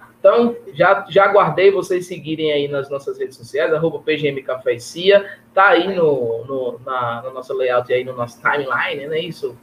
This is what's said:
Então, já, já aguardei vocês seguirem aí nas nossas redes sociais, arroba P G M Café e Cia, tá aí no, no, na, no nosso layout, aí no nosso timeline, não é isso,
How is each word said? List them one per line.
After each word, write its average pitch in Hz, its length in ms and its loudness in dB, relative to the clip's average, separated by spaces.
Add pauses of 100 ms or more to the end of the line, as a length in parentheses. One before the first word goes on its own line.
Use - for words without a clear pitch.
(180)
Então, 233 380 4 (180)
já, 180 340 4
já 196 160 4
aguardei 190 460 4
vocês 180 360 0
seguirem 156 460 -4
aí 143 140 0
nas 139 240 -4
nossas 139 260 -8
redes 131 200 -8
sociais, 151 360 -4
arroba 151 280 0
P 156 180 -4
G 143 100 -2
M 135 140 -6
Café 127 300 -4
e 117 80 -8
Cia, 196 580 0 (160)
tá 196 140 6
aí 185 260 2
no, 127 500 0
no, 127 400 -6
na, 120 380 -6
no 131 100 -16
nosso 131 220 -10
layout, 127 380 0
aí 127 100 0
no 127 120 -10
nosso 120 280 -8
timeline, 139 640 -4
não 156 80 -8
é 156 60 -4
isso, 147 420 -10